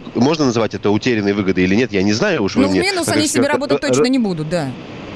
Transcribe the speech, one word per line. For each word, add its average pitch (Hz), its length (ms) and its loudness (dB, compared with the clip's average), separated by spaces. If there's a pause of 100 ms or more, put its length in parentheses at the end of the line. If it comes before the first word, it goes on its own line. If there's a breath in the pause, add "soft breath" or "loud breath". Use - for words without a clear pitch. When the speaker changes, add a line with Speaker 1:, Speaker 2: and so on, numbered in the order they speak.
(140)
Speaker 1:
можно 151 300 2
называть 113 320 0
это 101 160 0
утерянной 107 400 0
выгодой 92 320 2
или 95 120 2
нет, 113 180 0
я 95 100 2
не 104 80 2
знаю, 143 320 0
уж - 140 -2
вы - 60 4
Speaker 2:
Ну, - 40 2
в 95 40 0
Speaker 1:
мне 92 100 2
Speaker 2:
минус 370 240 -2
Speaker 1:
как - 100 0
Speaker 2:
они 311 120 2
себе 247 160 0
Speaker 1:
эксперт 294 100 0
Speaker 2:
работать 277 280 -2
Speaker 1:
р-, 294 60 -4
Speaker 2:
точно 240 160 2
Speaker 1:
р-, 247 60 2
Speaker 2:
не 262 100 2
будут, 165 300 -2
да. 160 180 -2 (480)